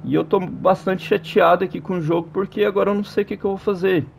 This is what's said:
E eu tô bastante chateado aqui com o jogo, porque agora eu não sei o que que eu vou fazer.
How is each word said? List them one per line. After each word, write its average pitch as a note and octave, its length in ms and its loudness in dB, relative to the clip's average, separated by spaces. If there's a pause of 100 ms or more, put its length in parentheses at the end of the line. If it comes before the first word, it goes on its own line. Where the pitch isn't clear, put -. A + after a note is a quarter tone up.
E C3 100 -2
eu D#3+ 80 2
tô G3 160 0
bastante F#3 640 0
chateado F#3 600 2
aqui F#3 160 -6
com F#3 140 -6
o F3 60 -2
jogo, E3 320 0
porque G3+ 300 -2
agora G3 280 2
eu G3+ 40 0
não G3+ 80 -2
sei G3+ 220 -2
o - 20 -4
que G3+ 100 -6
que - 80 -12
eu G3 60 0
vou G3 80 -4
fazer. F#3 480 0 (120)